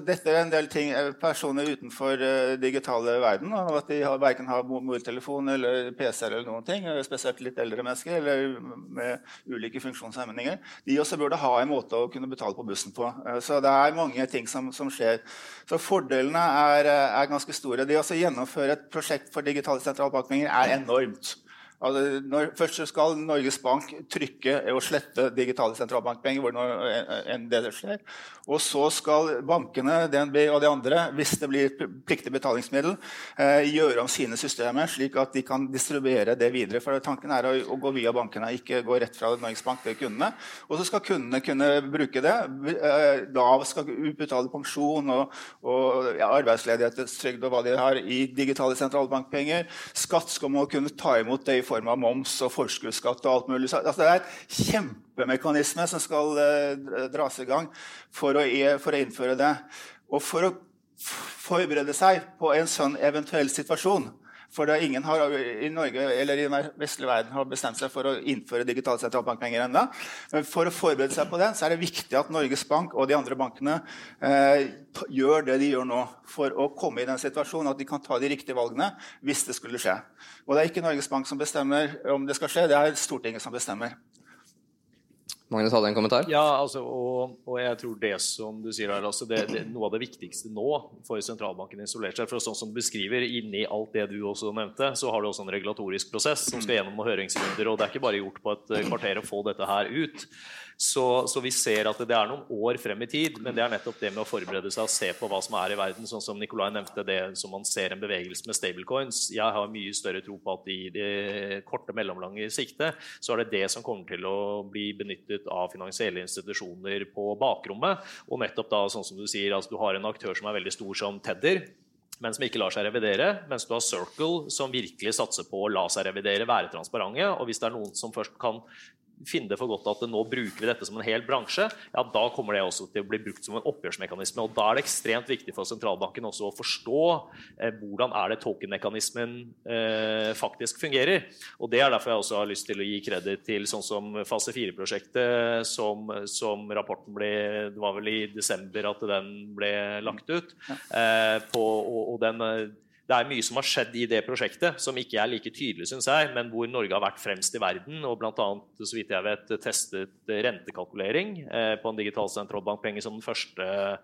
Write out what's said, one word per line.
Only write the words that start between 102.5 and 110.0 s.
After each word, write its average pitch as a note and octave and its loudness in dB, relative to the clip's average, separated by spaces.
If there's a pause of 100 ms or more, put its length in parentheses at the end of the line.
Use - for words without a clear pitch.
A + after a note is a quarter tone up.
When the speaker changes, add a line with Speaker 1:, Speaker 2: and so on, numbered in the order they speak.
Speaker 3:
frem G#2 -6
i - -6
tid, D3+ -2
men B2 -8
det A2+ 0
er A#2+ 2
nettopp A2+ -6
det G#2 0
med G#2+ -4
å - -4
forberede F#2+ -6
seg A2 -2
og - -4
se A2+ 0
på - -6
hva G2 -2
som A2+ -8
er F#2+ -2
i - -6
verden, G2 -4
sånn A2 -8
som G#2 -8
Nikolai G#2 -4
nevnte, G2+ -6
det F#2+ -2
som F#2+ -8
man G2 -8
ser F#2 -2
en F#2+ -10
bevegelse F2+ -6
med G#2+ -6
stablecoins. A2 -4 (100)
Jeg G#2+ -2
har G#2 0
mye G#2 -8
større F#2+ -4